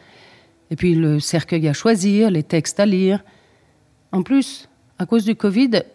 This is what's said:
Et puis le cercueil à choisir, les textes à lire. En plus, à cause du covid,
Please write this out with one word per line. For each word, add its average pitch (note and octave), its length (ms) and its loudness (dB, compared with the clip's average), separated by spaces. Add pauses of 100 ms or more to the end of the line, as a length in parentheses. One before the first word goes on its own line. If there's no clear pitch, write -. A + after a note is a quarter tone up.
(720)
Et D#3+ 40 -6
puis F3 200 0
le D3+ 240 0
cercueil D#3+ 480 -2
à C#3+ 60 0
choisir, G#3 580 2
les E3 100 0
textes - 380 -4
à G3+ 80 2
lire. F#3+ 360 0 (880)
En F#3 120 -2
plus, C4 440 -2 (300)
à F3+ 80 -4
cause A3+ 180 2
du A3 120 0
covid, G#3+ 480 0 (120)